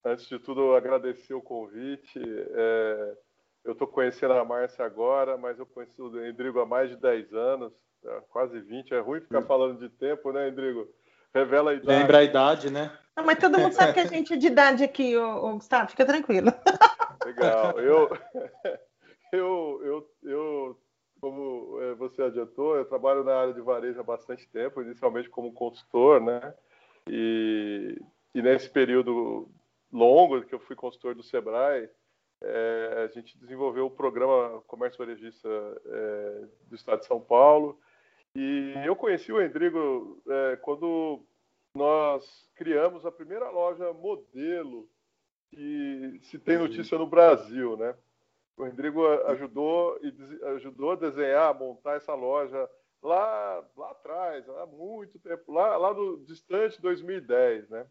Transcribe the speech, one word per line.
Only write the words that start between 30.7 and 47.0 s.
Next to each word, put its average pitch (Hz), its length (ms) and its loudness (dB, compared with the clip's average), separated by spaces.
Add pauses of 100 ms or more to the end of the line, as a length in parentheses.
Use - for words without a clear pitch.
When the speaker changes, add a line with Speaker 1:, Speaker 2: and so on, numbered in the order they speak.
Speaker 1:
consultor 123 400 -10
do 117 80 -20
sebrae, 120 680 -2 (540)
é, 113 600 -4
a - 20 -12
gente 117 300 -18
desenvolveu 131 480 -6
o 131 40 -6
programa 123 800 0
Comércio 120 320 -8
Varejista, 113 480 -14
é, 104 920 -8 (220)
do - 120 -20
Estado 110 240 -4
de - 80 -14
São 117 140 -2
Paulo. 147 580 6 (560)
E 139 380 -6 (120)
eu 185 120 -2
conheci 208 340 -4
o 220 100 0
Endrigo, 151 880 -2
é, 135 300 -2
quando 156 640 -6 (520)
nós 147 800 0
criamos 165 520 -2
a 165 60 -6
primeira 180 380 -12
loja 175 440 -4
modelo 160 960 -10 (600)
que 143 720 -10
se - 140 -20
tem 165 200 0
Speaker 2:
Uhum. 170 60 0
Speaker 1:
notícia 165 340 -6
no 160 100 -4